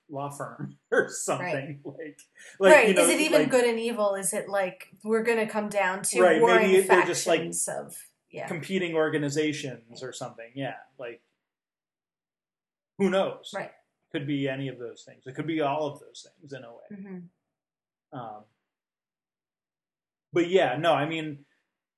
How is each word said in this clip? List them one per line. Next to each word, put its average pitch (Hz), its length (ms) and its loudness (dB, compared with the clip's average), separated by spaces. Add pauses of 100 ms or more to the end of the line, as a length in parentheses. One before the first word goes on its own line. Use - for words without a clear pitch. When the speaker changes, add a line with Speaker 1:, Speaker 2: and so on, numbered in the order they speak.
Speaker 1:
law 139 200 -8
firm - 540 -12
<laughs> - 80 -14
or - 180 2
something? 143 760 -6
Speaker 2:
Right. 139 120 -12
Speaker 1:
Like, 156 220 -14 (400)
like, 190 160 10
Speaker 2:
Right. 240 120 8
Speaker 1:
you 190 60 4
know, 180 100 6
Speaker 2:
Is - 60 4
it - 120 4
even - 220 4
Speaker 1:
like - 60 0
Speaker 2:
good 165 160 4
and 226 140 0
evil? 208 360 -2
Is 190 180 -4
it, 190 160 -6
like, 190 400 -4 (140)
we're 220 200 0
gonna 226 240 0
come 208 220 -4
down 190 340 -2
to 190 160 -2
Speaker 1:
Right, 165 220 6
Speaker 2:
warring 196 300 6
Speaker 1:
maybe 190 160 6
they're 185 160 6
just, 170 240 -2
like, 165 140 2
Speaker 2:
factions 170 260 -6
of... 143 300 -10 (320)
Yeah. 135 180 -12
Speaker 1:
competing 175 480 -4
organizations 143 1080 -4
or 123 100 -12
something. 117 420 -14
Yeah. 127 200 -6 (240)
Like, 120 220 -14 (1800)
who 196 120 2
knows? 180 440 -2
Speaker 2:
Right. 190 180 -10 (400)
Speaker 1:
Could 147 160 -8
be 139 200 -4
any 135 200 -6
of 120 120 -12
those 113 240 -14
things. - 220 -20
It 127 100 -14
could 151 120 -8
be 156 140 -4
all 147 260 -2
of 139 120 -10
those - 280 -20 (120)
things 143 140 -18
in 123 100 -14
a 117 80 -20
way. - 200 -20
Speaker 2:
Mm-hmm. 196 260 -16 (960)
Speaker 1:
Um, 107 320 -14 (1900)
but 170 180 0
yeah, 151 280 2
no, 160 160 2
I 143 140 0
mean, 156 380 -8 (520)